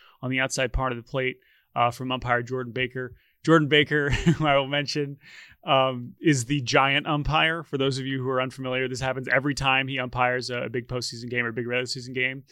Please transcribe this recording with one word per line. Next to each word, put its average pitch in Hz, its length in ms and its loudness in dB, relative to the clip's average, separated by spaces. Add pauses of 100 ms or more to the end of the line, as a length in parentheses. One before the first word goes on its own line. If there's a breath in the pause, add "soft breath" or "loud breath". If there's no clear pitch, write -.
(220 soft breath)
on 127 80 -4
the 131 100 0
outside 131 320 -2
part 131 200 0
of 120 40 -4
the 117 60 -12
plate, 131 360 -4 (360)
uh, 120 160 4
from 127 200 -8
umpire 123 320 0
Jordan 123 300 -6
Baker. 127 420 -6 (300)
Jordan 156 240 6
Baker, 147 420 4
<laughs> - 0 -
who 151 360 2
I 143 100 4
will 139 100 2
mention, 143 520 -4 (460 loud breath)
um, 131 560 2
is 131 260 2
the 143 160 -2
giant 139 440 4
umpire. 156 560 0
For 143 160 -6
those 135 200 0
of 131 80 -6
you 135 160 -4
who 127 60 -4
are 127 120 0
unfamiliar, 131 480 -4
this 127 120 -6
happens 131 280 -4
every 135 260 2
time 131 320 2
he 135 120 -6
umpires 127 520 0
a, 123 120 -4
a 123 80 -4
big 120 180 -6
postseason 123 420 -8
game 123 140 0
or 117 60 -2
a - 20 -10
big 117 140 -4
regular 123 200 -2
season 127 280 -10
game. 131 380 -2